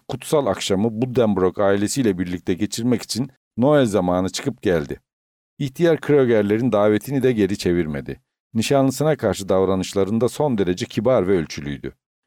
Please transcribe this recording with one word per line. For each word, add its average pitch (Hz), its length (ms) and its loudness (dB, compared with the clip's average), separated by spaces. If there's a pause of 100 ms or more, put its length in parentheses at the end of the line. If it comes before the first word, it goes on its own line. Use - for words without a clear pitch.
kutsal 139 380 -2
akşamı 107 560 -2
Buddenbrook 107 560 0
ailesiyle 101 600 0
birlikte 90 360 -4
geçirmek 110 480 -2
için 135 280 -6 (260)
Noel 135 300 4
zamanı 92 420 0
çıkıp - 340 -8
geldi. 76 380 -2 (580)
İhtiyar 151 420 0
Kroger'lerin 117 720 2
davetini 107 500 2
de 131 100 4
geri 104 260 0
çevirmedi. 78 640 -2 (340)
Nişanlısına 135 640 2
karşı 98 320 -2
davranışlarında 95 800 0
son 135 300 -2
derece 92 280 -2
kibar 110 420 0
ve 101 40 2
ölçülüydü. 71 640 -4 (320)